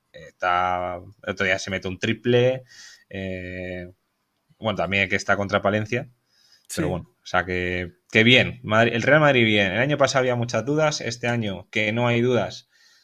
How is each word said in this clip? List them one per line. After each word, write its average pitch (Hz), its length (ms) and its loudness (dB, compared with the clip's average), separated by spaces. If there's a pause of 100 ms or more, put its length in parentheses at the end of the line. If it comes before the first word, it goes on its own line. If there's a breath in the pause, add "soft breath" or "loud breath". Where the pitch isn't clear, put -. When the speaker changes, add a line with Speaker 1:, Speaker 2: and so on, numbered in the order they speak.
(120)
Speaker 1:
está, 90 840 -2 (280)
el 101 80 -6
otro 98 140 -4
día 95 120 0
se - 140 -10
mete 95 160 -6
un 92 100 -8
triple, 123 680 0 (460 loud breath)
eh, 92 800 -10 (680)
bueno, 107 180 -4
también 92 320 0
que 98 80 -2
está 95 220 0
contra 98 240 0
Palencia, 107 480 -2 (580 soft breath)
Speaker 2:
Sí. - 100 -12
Speaker 1:
pero - 120 -2
bueno, 87 340 -8
o - 20 -20
sea 90 200 0
que, 90 480 -4 (180)
que 113 140 6
bien, 117 380 4
Madrid, 110 300 2
el 113 100 -2
Real 147 180 6
Madrid 131 240 4
bien. 104 260 2
El 101 80 -2
año 143 180 0
pasado 135 220 2
había 127 160 0
muchas 117 300 -2
dudas, 151 340 0
este 117 300 -6
año 104 420 -4
que 107 220 0
no 120 140 0
hay 120 120 2
dudas, 117 500 -2 (340 soft breath)